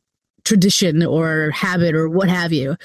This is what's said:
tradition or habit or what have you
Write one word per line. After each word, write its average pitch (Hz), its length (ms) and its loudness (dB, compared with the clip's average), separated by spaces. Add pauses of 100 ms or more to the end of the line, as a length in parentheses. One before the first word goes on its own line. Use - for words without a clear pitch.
(460)
tradition 185 600 2
or 156 460 -2
habit 175 440 -2
or 160 140 0
what 180 200 0
have 175 240 -2
you 139 320 -2